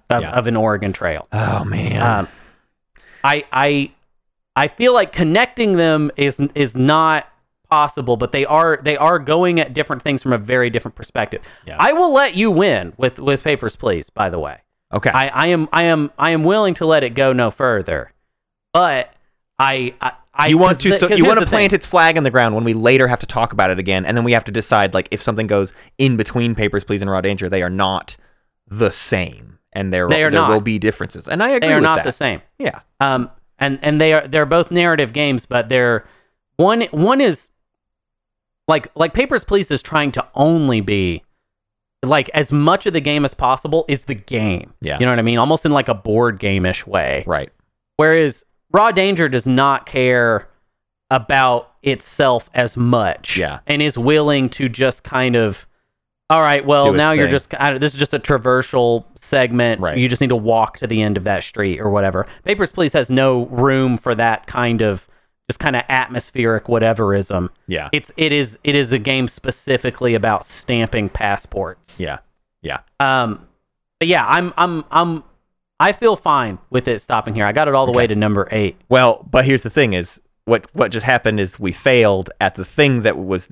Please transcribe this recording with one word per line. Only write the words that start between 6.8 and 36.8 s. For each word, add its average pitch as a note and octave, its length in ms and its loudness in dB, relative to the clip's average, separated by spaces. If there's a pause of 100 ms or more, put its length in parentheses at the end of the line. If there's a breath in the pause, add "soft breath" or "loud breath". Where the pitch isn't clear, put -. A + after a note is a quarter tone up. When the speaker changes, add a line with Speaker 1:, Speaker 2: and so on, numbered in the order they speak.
Speaker 1:
possible, C#3+ 480 0
but A#2 140 -4
they C#3 140 0
are, D#3 380 2
they D3+ 140 0
are D#3+ 220 2
going E3+ 400 0
at C3 140 -4
different C#3+ 280 -4
things C#3 220 -4
from C3 100 0
a A#2 40 2
very A#2+ 320 0
different A#2 260 -6
perspective. - 460 -6 (240 loud breath)
Speaker 2:
Yeah. - 140 -12
Speaker 1:
I C#4 140 4
will E4+ 200 2
let C4 220 2
you G#3 160 0
win C#3+ 460 0
with, B2+ 220 -4
with C3+ 240 -2
Papers, B2+ 320 -4
Please, F2+ 340 -4
by G2+ 200 -2
the E2+ 100 -6
way. C#2+ 200 -10 (340)
Speaker 2:
Okay. G#2+ 180 -2
Speaker 1:
I, C3+ 160 2
I D3 200 0
am, E3 240 0
I E3 120 2
am, D#3+ 340 0
I D#3 140 2
am D#3+ 120 0
willing G3 320 2
to E3 100 -4
let D#3 180 2
it A#2+ 80 -4
go C3+ 200 2
no B2 200 0
further, F#2+ 600 -2 (640)
but D#3+ 400 0 (460)
I, C3 420 0
I, B2+ 120 -6 (200)
I, D3 140 2
Speaker 2:
You D#3 100 6
want F3+ 200 4
Speaker 1:
'cause - 60 -8
Speaker 2:
to, F#3+ 80 2
Speaker 1:
the, G3 60 2
Speaker 2:
so F3+ 100 2
Speaker 1:
'cause G#3 120 2
Speaker 2:
you E3 60 6
Speaker 1:
here's G#3+ 100 6
Speaker 2:
wanna A3 100 4
Speaker 1:
the - 40 -4
Speaker 2:
plant G#3 220 2
Speaker 1:
thing. G3+ 60 2
Speaker 2:
its - 80 -6
flag E3 320 4
in D3+ 60 0
the C3 80 0
ground A#2+ 240 2
when A2+ 80 -2
we A#2 100 0
later B2 340 4
have B2 120 0
to A2 80 -10
talk A#2 260 -4
about G2 160 2
it F2+ 80 -2
again, F#2+ 280 -2
and G#2+ 120 -2
then A#2 60 0
we A#2+ 80 0
have A2+ 140 2
to G#2+ 60 -10
decide, G2+ 420 0
like, F#2+ 180 -2
if G#2 100 -6
something A2 260 -4
goes G2 260 0 (240 soft breath)
in C3+ 200 2
between A#2 380 -2
Papers, G2+ 280 -2
Please G2+ 180 -4
and G2 100 -4
Raw F#2+ 100 0
Danger, F#2+ 280 -4
they F#2+ 120 -2
are F2 80 -4
not F#2+ 460 -4 (520)
the G#2 220 0
same, - 720 -6 (140)
and G2 200 -4
there, F2+ 140 0
Speaker 1:
They D#3 160 2
are D3+ 80 2
Speaker 2:
there D#3+ 80 2
Speaker 1:
not. D3+ 100 2
Speaker 2:
will G#2+ 120 2
be G#2+ 180 -2
differences, - 480 -4
and F3 160 -4
I A#3+ 60 0
agree A#3+ 180 0
Speaker 1:
They D#3 60 2
are D3+ 40 4
Speaker 2:
with D#3 60 4
Speaker 1:
not D#3+ 140 4
Speaker 2:
that. - 80 -4
Speaker 1:
the C3 60 -4
same. A#2+ 300 -6 (160)
Speaker 2:
Yeah. - 220 -6 (200)
Speaker 1:
Um, C3 300 -2 (300)
and, C3+ 240 -2
and D3+ 180 0
they D#3 120 4
are, D3 140 2
they're D3 180 0
both E3 260 0
narrative E3 420 0
games, C#3+ 320 -2
but A#2+ 240 -2
they're, B2 360 2 (500 soft breath)
one, A3 360 2